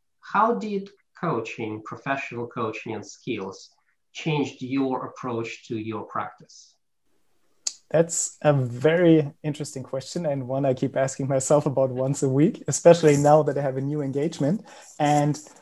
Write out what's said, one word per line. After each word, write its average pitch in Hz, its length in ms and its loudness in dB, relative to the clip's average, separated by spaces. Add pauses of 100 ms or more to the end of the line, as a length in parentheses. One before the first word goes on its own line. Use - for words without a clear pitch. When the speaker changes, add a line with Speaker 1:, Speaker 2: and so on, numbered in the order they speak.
(200)
Speaker 1:
how 220 360 0
did 196 340 -6 (300)
coaching, 113 680 -6
professional 120 640 -8
coaching 110 480 -8
and 101 100 -10
skills 98 640 -10 (440)
changed 147 480 -4
your 131 460 -4
approach 113 600 -8
to 120 100 -8
your 107 260 -8
practice? - 720 -14 (1120)
Speaker 2:
That's - 520 0
a 151 120 4
very 151 800 4 (120)
interesting 143 400 -8
question, 165 420 -8
and 139 220 -2
one 135 180 -2
I 135 80 2
keep 131 240 -2
asking 135 300 -2
myself 143 400 2
about 131 240 0
once 131 320 -2
a 139 60 2
week, 143 380 2
especially 156 500 6
now 147 260 6
that 139 140 -2
I 139 40 -2
have 135 160 -2
a 135 40 -4
new 147 200 -4
engagement. 143 640 -2 (320)
And 147 380 2 (260)